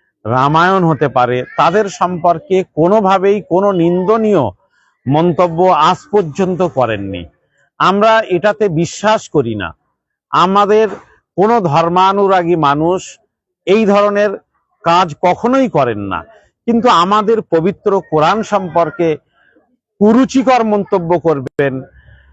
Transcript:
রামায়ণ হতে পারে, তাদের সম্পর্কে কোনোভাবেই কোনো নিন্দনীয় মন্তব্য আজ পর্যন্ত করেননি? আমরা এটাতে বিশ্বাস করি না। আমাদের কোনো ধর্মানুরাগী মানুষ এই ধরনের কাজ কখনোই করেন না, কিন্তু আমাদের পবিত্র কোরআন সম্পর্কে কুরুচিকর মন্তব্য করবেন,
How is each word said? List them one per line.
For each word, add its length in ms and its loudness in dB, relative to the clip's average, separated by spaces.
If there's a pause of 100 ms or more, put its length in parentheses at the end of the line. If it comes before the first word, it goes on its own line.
(260)
রামায়ণ 580 2
হতে 260 0
পারে, 280 0 (180)
তাদের 300 0 (140)
সম্পর্কে 580 -2 (160)
কোনোভাবেই 640 2 (120)
কোনো 240 0
নিন্দনীয় 720 0 (600)
মন্তব্য 540 0 (220)
আজ 180 2 (120)
পর্যন্ত 500 -2 (140)
করেননি? 460 -4 (580)
আমরা 320 2 (180)
এটাতে 400 -2
বিশ্বাস 600 -2
করি 260 -2
না। 140 -8 (640)
আমাদের 560 2 (500)
কোনো 260 2
ধর্মানুরাগী 920 2 (100)
মানুষ 320 0 (680)
এই 180 2
ধরনের 460 2 (520)
কাজ 240 2 (140)
কখনোই 480 0
করেন 380 -2
না, 120 -6 (480)
কিন্তু 200 0 (160)
আমাদের 340 0 (140)
পবিত্র 400 -2 (180)
কোরআন 340 0
সম্পর্কে 640 -2 (920)
কুরুচিকর 640 2
মন্তব্য 560 -2
করবেন, 540 -2 (600)